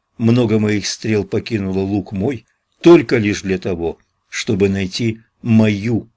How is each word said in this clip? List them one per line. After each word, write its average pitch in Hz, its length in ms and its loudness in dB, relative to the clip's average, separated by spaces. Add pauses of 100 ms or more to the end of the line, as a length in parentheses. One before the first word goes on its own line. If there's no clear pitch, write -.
(180)
много 113 420 2
моих 104 260 -2
стрел 107 380 -4
покинуло 98 560 -4
лук 98 320 -4
мой 113 340 -6 (340)
только 156 360 6
лишь 101 260 -2
для 95 160 -4
того, 82 400 -6 (300)
чтобы 98 400 0
найти 98 540 -2 (200)
мою 110 760 2